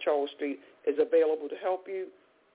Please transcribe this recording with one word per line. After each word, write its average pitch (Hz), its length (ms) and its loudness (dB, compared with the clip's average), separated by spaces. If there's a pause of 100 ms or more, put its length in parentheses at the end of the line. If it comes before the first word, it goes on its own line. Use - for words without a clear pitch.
Charles 147 320 2
Street 143 240 -6 (280)
is 139 100 0
available 156 520 4
to 151 120 -8
help 185 260 -4
you, 190 200 -8 (480)